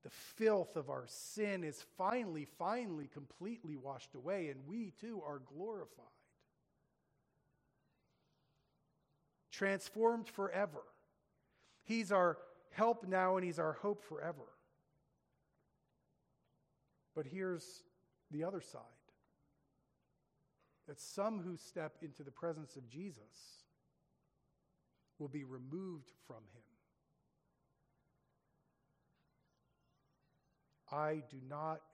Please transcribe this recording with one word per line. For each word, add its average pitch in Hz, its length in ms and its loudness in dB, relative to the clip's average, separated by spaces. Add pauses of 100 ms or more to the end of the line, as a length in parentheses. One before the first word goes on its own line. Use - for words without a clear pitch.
the - 80 -12
filth 208 640 4
of 143 140 -2
our 131 160 -2
sin 202 580 -2
is 151 200 -6 (120)
finally, 190 500 0
finally, 180 640 -2
completely 165 680 -8
washed 131 400 -8
away, 160 340 -2
and 135 160 -8
we 202 260 -6
too 214 300 -8
are 147 180 -6
glorified. 165 680 -8 (3500)
Transformed 214 760 4
forever. 190 540 0 (1000)
He's 220 280 2
our 180 280 8 (320)
help 226 360 4
now, 185 300 6
and 180 80 2
he's 170 140 0
our 156 140 4
hope 202 300 0
forever. 156 540 -6 (2500)
But 151 140 -2
here's 180 560 -4 (480)
the 151 120 0
other 180 180 0
side, - 200 -12 (2000)
that 147 120 -12
some 208 420 0
who 170 160 -4
step - 440 -6
into 156 220 -12
the 135 80 -12
presence 156 440 -6
of 127 140 -14
Jesus 135 760 -12 (1500)
will 147 100 -4
be 139 160 -4
removed 135 680 -6 (160)
from 107 220 -14
him. 113 140 -20 (4000)
"I 151 320 2
do 131 200 -12
not 147 420 -4 (100)